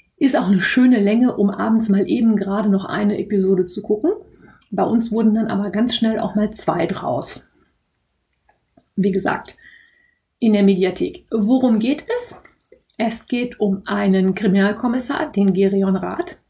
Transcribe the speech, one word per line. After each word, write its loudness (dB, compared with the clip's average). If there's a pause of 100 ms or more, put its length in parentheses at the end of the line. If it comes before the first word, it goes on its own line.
(160)
Ist 2
auch 0
eine 4
schöne 2
Länge, 2
um 0
abends 0
mal 2
eben 2
gerade -2
noch 0
eine -2
Episode 0
zu -8
gucken. 0 (600)
Bei -2
uns 0
wurden 2
dann 0
aber -4
ganz -2
schnell 0
auch -6
mal 0
zwei -4
draus. -6 (1500)
Wie 0
gesagt, -6 (840)
in 2
der 4
Mediathek. 0
Worum 2
geht -2 (120)
es? -10 (640)
Es -4
geht -4
um 0
einen 2
Kriminalkommissar, 0
den 2
Gerion 2
Rath, -6 (120)